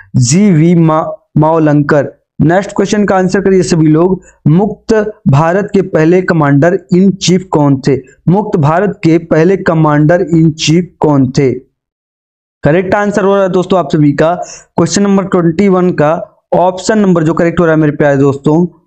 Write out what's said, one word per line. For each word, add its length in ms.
जीवी 560
मा-, 320
मावलंकर। 720
Next 340
question 280
का 120
answer 240
करिए 220
सभी 240
लोग, 360
मुक्त 460
भारत 460
के 80
पहले 400
commander 560
in 180
chief 380
कौन 380
थे? 80
मुक्त 320
भारत 440
के 160
पहले 380
commander 720
in 220
chief 360
कौन 300
थे? 200
Correct 300
answer 300
हो 100
रहा 80
है 80
दोस्तों 280
आप 140
सभी 200
का 220
Question 260
number 220
ट्वेंटी 440
वन 240
का 200
option 440
number 260
जो 100
correct 260
हो 40
रहा 100
है 60
मेरे 120
प्यारे 240
दोस्तों, 500